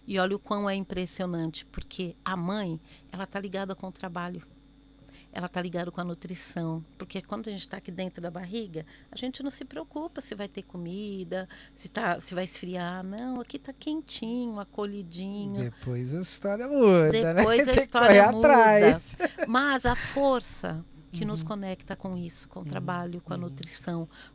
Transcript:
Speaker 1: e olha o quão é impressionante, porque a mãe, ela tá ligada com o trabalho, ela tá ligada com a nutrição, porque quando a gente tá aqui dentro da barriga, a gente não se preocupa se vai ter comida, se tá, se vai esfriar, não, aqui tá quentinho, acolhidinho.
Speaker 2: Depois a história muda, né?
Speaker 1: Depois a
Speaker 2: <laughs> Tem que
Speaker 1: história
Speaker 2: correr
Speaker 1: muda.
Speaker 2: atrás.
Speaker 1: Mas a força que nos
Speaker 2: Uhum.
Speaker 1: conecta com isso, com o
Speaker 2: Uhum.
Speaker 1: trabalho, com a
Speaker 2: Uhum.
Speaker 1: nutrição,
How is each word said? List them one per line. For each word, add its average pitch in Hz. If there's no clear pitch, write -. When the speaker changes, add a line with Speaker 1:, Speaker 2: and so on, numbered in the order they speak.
Speaker 1:
e 196
olha 190
o 202
quão 202
é 196
impressionante, 180
porque -
a 185
mãe, 180
ela 190
tá 202
ligada 190
com -
o 185
trabalho, 175
ela 180
tá 180
ligada 175
com 175
a -
nutrição, 170
porque 190
quando 214
a -
gente 196
tá 185
aqui 185
dentro 180
da 170
barriga, 180
a -
gente 262
não 269
se -
preocupa 294
se -
vai 202
ter 196
comida, 185
se -
tá, 175
se -
vai 180
esfriar, 180
não, 240
aqui 254
tá -
quentinho, 240
acolhidinho. 196
Speaker 2:
Depois 127
a 180
história 208
muda, 185
né? 185
Speaker 1:
Depois 226
a 285
Speaker 2:
<laughs> -
Tem 254
que 269
Speaker 1:
história 240
Speaker 2:
correr 226
Speaker 1:
muda. 226
Speaker 2:
atrás. 220
Speaker 1:
Mas 262
a 240
força 233
que 170
nos 208
Speaker 2:
Uhum. 160
Speaker 1:
conecta 196
com 185
isso, 170
com 185
o 180
Speaker 2:
Uhum. 156
Speaker 1:
trabalho, 175
com 170
a -
Speaker 2:
Uhum. 175
Speaker 1:
nutrição, 165